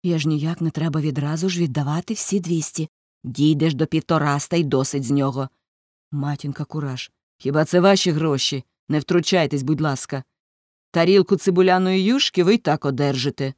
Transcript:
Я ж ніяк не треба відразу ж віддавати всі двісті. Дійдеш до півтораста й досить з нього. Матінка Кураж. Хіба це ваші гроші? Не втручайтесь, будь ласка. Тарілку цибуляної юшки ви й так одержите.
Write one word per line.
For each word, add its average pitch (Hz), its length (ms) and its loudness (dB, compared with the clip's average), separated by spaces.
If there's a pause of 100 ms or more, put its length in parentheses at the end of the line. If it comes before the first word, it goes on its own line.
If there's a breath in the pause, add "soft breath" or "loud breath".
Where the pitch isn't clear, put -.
Я 175 140 0
ж 151 100 0
ніяк 156 340 -2
не 165 80 0
треба 156 320 -2
відразу 151 480 -2
ж 175 100 -4
віддавати 151 540 -2
всі 202 260 -2
двісті. 160 500 -4 (340)
Дійдеш 151 500 2
до 151 140 -2
півтораста 151 720 -2
й 170 60 2
досить 135 400 -2
з 120 80 -2
нього. 135 380 0 (640)
Матінка 143 540 -6
Кураж. 139 460 -8 (260)
Хіба 151 280 0
це 180 140 2
ваші 190 320 4
гроші? 147 520 0 (260)
Не 151 100 0
втручайтесь, 165 640 0
будь 139 180 0
ласка. 139 420 -4 (680)
Тарілку 180 440 4
цибуляної 185 680 2
юшки 226 400 0
ви 185 100 4
й 233 40 4
так 151 280 -2
одержите. 135 720 -2